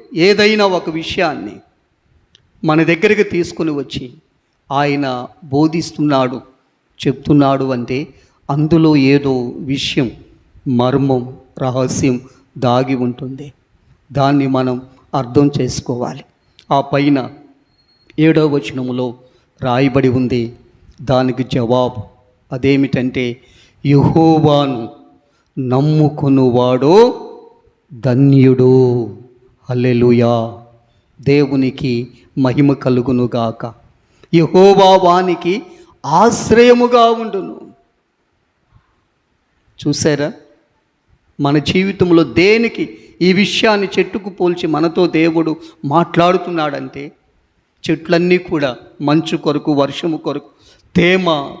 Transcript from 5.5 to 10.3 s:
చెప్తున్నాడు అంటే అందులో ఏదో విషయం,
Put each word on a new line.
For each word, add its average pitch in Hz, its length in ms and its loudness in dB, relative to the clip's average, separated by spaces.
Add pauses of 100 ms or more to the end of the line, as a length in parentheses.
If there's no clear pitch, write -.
చెప్తున్నాడు 135 640 0
అంటే 127 360 -6 (420)
అందులో 151 460 2
ఏదో 135 520 2
విషయం, 131 640 -6 (560)